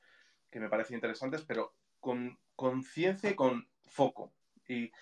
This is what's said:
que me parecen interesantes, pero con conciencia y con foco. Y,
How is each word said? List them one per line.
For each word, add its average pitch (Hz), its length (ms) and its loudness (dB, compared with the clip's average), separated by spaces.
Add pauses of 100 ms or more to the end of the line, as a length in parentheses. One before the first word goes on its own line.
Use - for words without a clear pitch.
(500)
que 110 100 -10
me 110 80 -2
parecen 113 280 0
interesantes, 131 460 -4
pero 113 320 -4 (260)
con 123 380 -4 (180)
conciencia 156 720 2
y 196 40 2
con 123 340 2 (200)
foco. - 440 0 (360)
Y, 120 220 -4 (120)